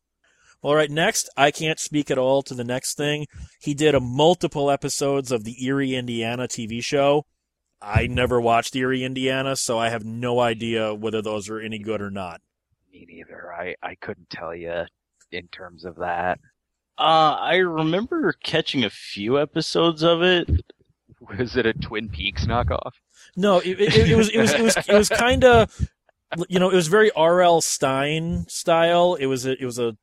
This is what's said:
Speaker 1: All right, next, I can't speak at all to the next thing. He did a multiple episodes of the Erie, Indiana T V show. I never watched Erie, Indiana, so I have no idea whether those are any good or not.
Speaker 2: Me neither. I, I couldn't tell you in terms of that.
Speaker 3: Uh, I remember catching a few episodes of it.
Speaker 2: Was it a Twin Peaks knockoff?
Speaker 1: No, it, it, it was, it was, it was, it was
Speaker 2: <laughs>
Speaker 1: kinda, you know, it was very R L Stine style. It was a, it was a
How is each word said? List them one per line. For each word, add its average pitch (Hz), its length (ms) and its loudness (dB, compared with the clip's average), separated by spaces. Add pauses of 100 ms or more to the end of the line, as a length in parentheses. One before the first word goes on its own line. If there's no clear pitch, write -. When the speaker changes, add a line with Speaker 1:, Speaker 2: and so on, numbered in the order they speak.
(600)
Speaker 1:
All 143 140 2
right, 151 160 2
next, 170 440 -2
I 143 160 4
can't 156 280 -4
speak 147 320 -4
at 135 60 -2
all 131 260 2
to - 100 -14
the 120 100 -6
next 123 340 -6
thing. 147 280 -4 (360)
He 147 120 -4
did 147 220 2
a 135 40 4
multiple 143 720 0
episodes 139 600 -2
of 113 120 -2
the 123 220 -10
Erie, 135 300 0
Indiana 120 520 -4
T 117 200 -8
V 117 140 -8
show. 143 440 2 (560)
I 110 260 0
never 123 340 0
watched 117 340 2
Erie, 127 300 -2
Indiana, 131 500 -2
so 117 240 -2
I 117 80 0
have 113 160 -6
no 120 380 -2
idea 113 520 -2
whether 107 280 -4
those 107 280 -6
are 110 120 -8
any 110 180 -10
good 104 220 -6
or 101 100 -8
not. 92 300 -10 (500)
Speaker 2:
Me 87 160 -20
neither. 87 460 -18
I, 87 280 -8
I 92 140 -12
couldn't - 340 -14
tell 85 240 -12
you 85 300 -8 (480)
in 87 160 -12
terms 87 380 -18
of 85 100 -14
that. 87 440 -4 (580)
Speaker 3:
Uh, 156 420 2
I 139 160 -2
remember 180 800 0 (100)
catching 143 400 -2
a 101 60 0
few 113 500 -4
episodes 160 640 0
of 170 180 4
it. 180 280 2 (720)
Speaker 2:
Was 113 340 -6
it 117 100 2
a 113 60 2
Twin 110 380 -6
Peaks 98 360 -6
knockoff? 120 460 -2 (460)
Speaker 1:
No, 185 220 4
it, 180 200 -4
it, 214 300 4
it - 80 6
was, 220 100 6
it 220 120 0
was, 220 120 4
it 247 100 2
was, 208 140 4
it 175 180 0
was 208 160 6
Speaker 2:
<laughs> 220 80 0
Speaker 1:
kinda, 240 520 6 (800)
you 180 100 0
know, 180 100 4
it 185 60 4
was 170 140 2
very 214 220 6
R 170 300 4
L 170 200 6
Stine 156 880 -2
style. 175 680 2
It 139 120 -2
was 131 180 -2
a, 131 80 -2
it 131 120 -8
was 120 140 -6
a 117 240 -2